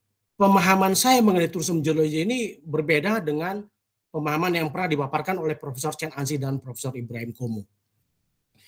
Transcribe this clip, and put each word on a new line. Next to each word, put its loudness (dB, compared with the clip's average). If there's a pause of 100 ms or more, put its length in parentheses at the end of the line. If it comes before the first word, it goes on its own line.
(380)
pemahaman 6
saya 4
mengenai 4
tourism -2
geology 2
ini -2
berbeda 0
dengan -4 (480)
pemahaman -2
yang 0
pernah -4
dipaparkan -2
oleh -4
Profesor -6
Chen -8
Anzi -4
dan -4
Profesor -10
Ibrahim -8
Komo. -6 (1040)